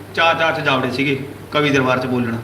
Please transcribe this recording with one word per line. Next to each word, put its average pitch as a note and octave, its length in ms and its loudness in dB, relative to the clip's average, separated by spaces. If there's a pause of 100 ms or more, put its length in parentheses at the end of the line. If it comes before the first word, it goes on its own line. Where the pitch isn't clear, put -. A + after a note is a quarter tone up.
(140)
ਚਾਅ E3 200 2
ਚਾਅ D#3+ 180 2
'ਚ D#3+ 80 -4
ਜਾਵੜੇ C3 300 0
ਸੀਗੇ C#3 340 -2 (280)
ਕਵੀ D3 180 2
ਦਰਬਾਰ B2+ 280 4
'ਚ C3 80 -2
ਬੋਲਣਾ A#2 380 -2